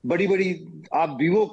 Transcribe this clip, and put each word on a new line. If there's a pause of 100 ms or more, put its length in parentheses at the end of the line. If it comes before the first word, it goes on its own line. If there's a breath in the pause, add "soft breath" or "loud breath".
बड़ी-बड़ी (280)
आप
Vivo